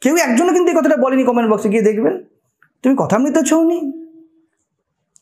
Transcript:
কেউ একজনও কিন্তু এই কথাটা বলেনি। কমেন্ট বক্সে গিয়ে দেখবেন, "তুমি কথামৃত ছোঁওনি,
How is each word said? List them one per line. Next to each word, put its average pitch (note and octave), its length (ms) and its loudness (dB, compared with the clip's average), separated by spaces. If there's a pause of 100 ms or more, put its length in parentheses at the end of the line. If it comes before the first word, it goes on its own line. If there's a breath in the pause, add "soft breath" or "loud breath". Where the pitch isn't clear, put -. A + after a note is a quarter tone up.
কেউ C#4 160 0
একজনও D#4+ 360 0
কিন্তু F4 200 2
এই E4 60 0
কথাটা D4+ 180 2
বলেনি। C4 280 0
কমেন্ট A#3 260 0
বক্সে G#3+ 180 0
গিয়ে A3 140 0
দেখবেন, A3+ 420 -2 (580)
"তুমি C4+ 160 2
কথামৃত B3 400 0
ছোঁওনি, D#4+ 540 0 (1300)